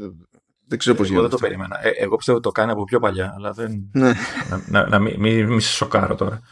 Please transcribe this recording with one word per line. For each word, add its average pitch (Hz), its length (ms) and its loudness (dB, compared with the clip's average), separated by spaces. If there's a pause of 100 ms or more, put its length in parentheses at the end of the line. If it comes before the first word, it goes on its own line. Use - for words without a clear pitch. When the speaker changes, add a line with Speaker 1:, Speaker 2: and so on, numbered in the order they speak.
(640)
Speaker 1:
δεν - 140 -6
ξέρω 123 160 4
πώς 101 140 2
Speaker 2:
Εγώ 92 120 4
δεν 92 60 4
Speaker 1:
γίνεται - 0 -
Speaker 2:
το 123 80 0
Speaker 1:
αυτό. 110 120 0
Speaker 2:
περίμενα. 95 400 -6
Ε, 107 160 0
εγώ 101 120 0
πιστεύω 120 220 2
ότι 117 100 -4
το 98 60 0
κάνει 113 180 0
από 107 120 -2
πιο 110 160 0
παλιά, 95 360 -2
αλλά 101 160 -8
δεν, 104 420 -8
Speaker 1:
Ναι. 131 200 4 (360)
Speaker 2:
να, 95 180 -6
να, 104 200 2
να 104 120 4
μην, 107 200 0
μη, 110 260 2
μη 113 160 2
σε - 100 0
σοκάρω - 440 0
τώρα. 101 260 -4 (100)